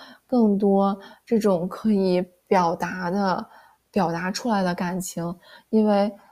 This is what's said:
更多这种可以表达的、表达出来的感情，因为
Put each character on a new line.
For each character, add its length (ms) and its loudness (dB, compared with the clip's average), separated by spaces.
更 280 2
多 420 2
这 140 0
种 280 0
可 240 -4
以 320 2
表 300 2
达 340 -6
的、 340 -2
表 220 -2
达 180 -4
出 200 -6
来 120 0
的 140 0
感 260 -6
情， 340 -8
因 140 4
为 300 2